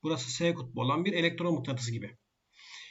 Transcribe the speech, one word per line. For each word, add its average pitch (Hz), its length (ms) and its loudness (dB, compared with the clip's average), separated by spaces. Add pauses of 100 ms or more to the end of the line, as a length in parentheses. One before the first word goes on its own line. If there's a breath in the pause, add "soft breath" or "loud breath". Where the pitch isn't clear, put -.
burası 156 280 -2
S 170 240 2
kutbu 127 260 -6
olan 143 240 4
bir 202 80 2
elektron 170 420 2
mıknatısı 123 380 -2
gibi. 101 240 -6 (760 loud breath)